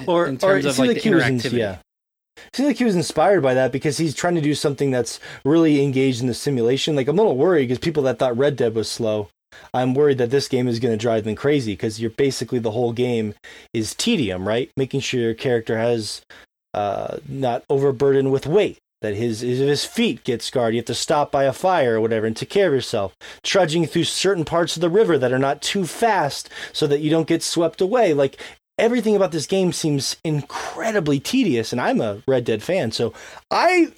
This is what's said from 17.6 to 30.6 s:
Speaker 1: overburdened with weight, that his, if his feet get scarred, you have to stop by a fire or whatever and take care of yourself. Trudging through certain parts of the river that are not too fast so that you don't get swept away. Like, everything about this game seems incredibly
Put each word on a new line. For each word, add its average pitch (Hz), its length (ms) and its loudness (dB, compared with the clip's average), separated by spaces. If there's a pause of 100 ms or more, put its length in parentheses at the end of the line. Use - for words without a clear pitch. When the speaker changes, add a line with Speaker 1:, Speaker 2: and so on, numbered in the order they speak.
Speaker 1:
overburdened 135 640 2
with 135 120 0
weight, 175 340 0 (220)
that 104 140 -4
his, 110 260 -2
if 123 180 -2
his 139 260 0
feet 214 400 -2
get 120 160 -4
scarred, 113 320 -2
you 120 60 0
have 117 80 -6
to 120 60 -4
stop 147 380 0
by 139 140 2
a 131 80 2
fire 156 420 2
or 110 60 2
whatever 110 240 0
and 110 100 -2
take - 140 -10
care 196 180 2
of 151 60 0
yourself. 113 420 -2 (280)
Trudging 170 420 2
through 165 180 0
certain 180 400 0
parts 170 320 0
of 160 60 -6
the 170 80 2
river 180 280 4
that 123 140 0
are 127 80 0
not 135 220 0
too 196 240 -2
fast - 640 -2 (240)
so - 120 -2
that 143 140 2
you 151 100 0
don't 160 180 2
get 165 160 0
swept 165 360 -2
away. 196 340 2
Like, 139 240 0 (400)
everything 220 380 2
about 190 160 2
this 156 160 -6
game 185 240 2
seems 147 540 -2
incredibly 151 920 -2